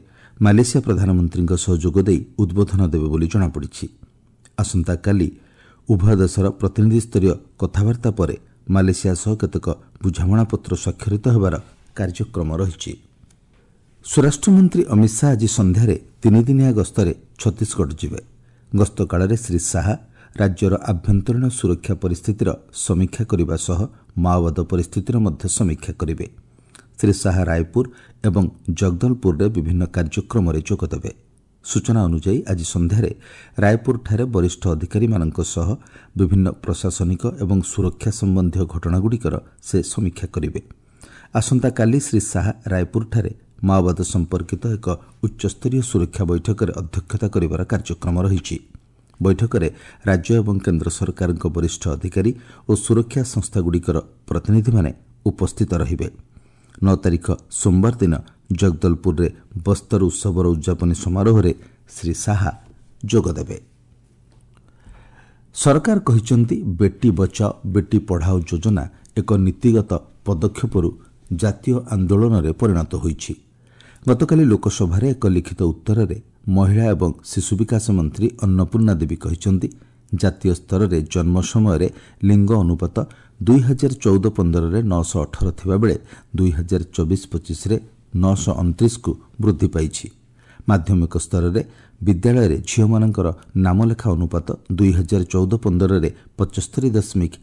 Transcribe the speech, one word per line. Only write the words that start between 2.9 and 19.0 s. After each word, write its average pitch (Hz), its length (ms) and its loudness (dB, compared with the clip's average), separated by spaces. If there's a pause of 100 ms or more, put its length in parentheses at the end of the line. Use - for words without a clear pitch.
ଦେବେ 78 160 0
ବୋଲି 80 240 0
ଜଣାପଡ଼ିଛି। 82 560 -4 (720)
ଆସନ୍ତାକାଲି 92 680 0 (600)
ଉଭୟ 107 280 4
ଦେଶର 95 300 2 (120)
ପ୍ରତିନିଧିସ୍ତରୀୟ 107 760 2 (260)
କଥାବାର୍ତ୍ତା 107 520 0
ପରେ 87 260 -2 (340)
ମାଲେସିଆ 92 440 2
ସହ 107 240 -2
କେତେକ 82 280 -4 (360)
ବୁଝାମଣାପତ୍ର 98 720 0
ସ୍ୱାକ୍ଷରିତ 101 540 -4
ହେବାର 98 260 4 (400)
କାର୍ଯ୍ୟକ୍ରମ 90 600 -6
ରହିଛି। 90 360 -6 (1120)
ସ୍ୱରାଷ୍ଟ୍ରମନ୍ତ୍ରୀ 175 760 4 (120)
ଅମିତ 110 180 6
ଶାହ 143 200 2
ଆଜି 110 160 0
ସନ୍ଧ୍ୟାରେ 101 480 2 (260)
ତିନିଦିନିଆ 127 500 4
ଗସ୍ତରେ 98 400 0 (260)
ଛତିଶଗଡ଼ 87 600 -2
ଯିବେ। - 220 -8 (520)
ଗସ୍ତ 104 260 0 (120)